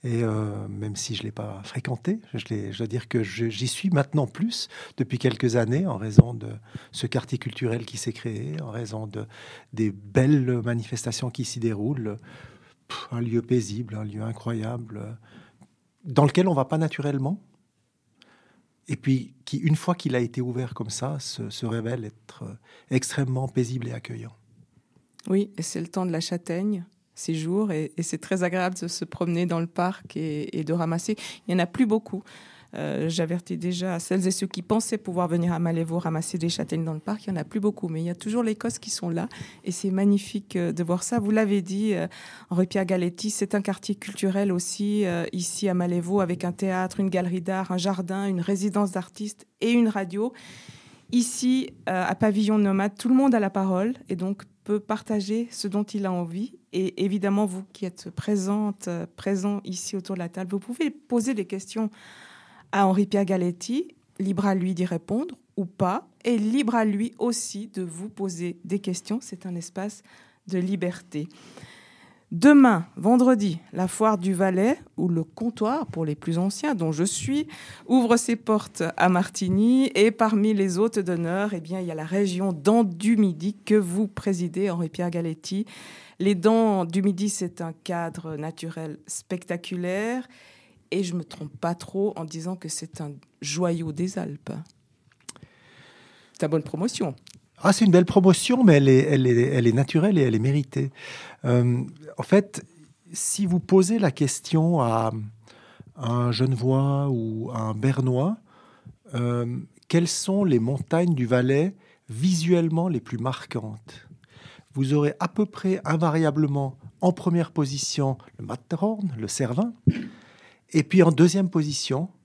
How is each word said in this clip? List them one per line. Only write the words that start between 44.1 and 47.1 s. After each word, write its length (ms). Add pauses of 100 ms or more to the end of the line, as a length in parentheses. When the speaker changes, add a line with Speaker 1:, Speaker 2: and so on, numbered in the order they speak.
Speaker 2:
aussi, 540
euh, 260
ici 360
à 60
Malévo, 460
avec 240
un 80
théâtre, 480
une 100